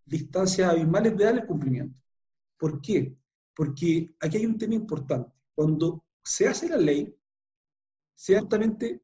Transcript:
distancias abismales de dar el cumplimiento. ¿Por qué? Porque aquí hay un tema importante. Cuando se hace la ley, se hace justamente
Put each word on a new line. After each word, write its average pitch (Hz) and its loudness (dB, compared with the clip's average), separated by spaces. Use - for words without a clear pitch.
distancias 185 0
abismales 175 2
de 202 2
dar 233 4
el 254 -2
cumplimiento. 131 -4
¿Por 151 -4
qué? 147 -2
Porque 165 0
aquí 165 -2
hay 226 -2
un 226 0
tema 220 -2
importante. 135 -4
Cuando 156 0
se - 0
hace 339 -2
la 311 0
ley, 147 2
se - 2
hace - 2
justamente 226 -2